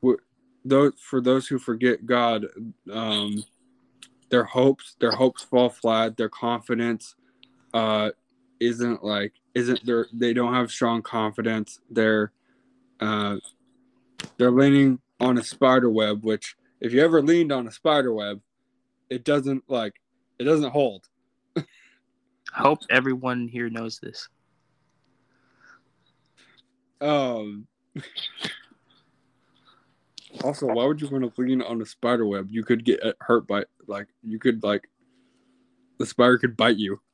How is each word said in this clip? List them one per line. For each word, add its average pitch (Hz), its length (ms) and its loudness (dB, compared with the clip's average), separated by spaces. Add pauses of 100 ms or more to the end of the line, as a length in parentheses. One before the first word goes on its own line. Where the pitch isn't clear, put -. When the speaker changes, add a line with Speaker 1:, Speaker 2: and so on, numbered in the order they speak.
Speaker 1:
w-, 127 160 2 (480)
those, 135 340 4
for - 220 -4
those 127 260 2
who 135 120 -4
forget 117 480 -2
God, 117 400 0 (440)
um, 104 540 -6 (880)
their 120 140 4
hopes, 131 540 0
their 117 140 2
hopes 131 300 0
fall 123 260 2
flat. 113 480 0
Their 110 140 -2
confidence, 117 840 -4 (580)
uh, 107 360 0 (500)
isn't, 120 440 -2
like, 104 300 -4 (200)
isn't 123 300 -2
there, 117 280 -2
they 117 200 0
don't 123 220 0
have 123 160 -2
strong 117 320 -2
confidence. 110 760 -4 (100)
They're, 110 420 0 (680)
uh, 104 380 -4 (1000)
they're 123 120 4
leaning 135 500 6 (200)
on 123 160 2
a 117 80 -2
spider 127 460 4
web, 107 340 0
which 110 320 -4 (240)
if 113 140 -6
you 135 80 6
ever 165 180 6
leaned 160 320 2
on 123 160 -4
a 110 40 -16
spider 143 420 0
web, 104 260 -6 (720)
it 127 140 -8
doesn't, 139 440 0
like, 113 320 -6 (380)
it 120 60 -6
doesn't 151 260 2
hold. 127 380 -2 (240)
<laughs> - 240 -14
Speaker 2:
I 170 60 -4 (1000)
hope 143 180 2 (100)
everyone 127 580 0
here 120 200 -8
knows 113 320 -10
this. - 280 -16 (2750)
Speaker 1:
Um, 120 680 -2 (280)
<laughs> - 80 -12 (2500)
also, 143 220 -4
why 117 180 0
would 151 160 0
you 147 80 -6
wanna 135 280 -2
lean 127 260 0
on 117 200 -6
a 104 40 -8
spider 117 400 -2
web? 98 240 -4
You 110 140 -6
could 117 200 0
get, - 200 4
uh, 113 160 -2
hurt 117 260 2
by, 101 180 -2 (220)
like, 101 220 -10 (160)
you 110 140 -8
could, 113 240 0
like, 104 260 -2 (1080)
the 123 80 -4
spider 123 320 4
could 117 180 -2
bite 113 220 4
you. 101 220 -4 (140)